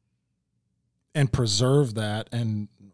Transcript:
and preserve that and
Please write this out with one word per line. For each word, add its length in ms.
and 160
preserve 680
that 360
and 360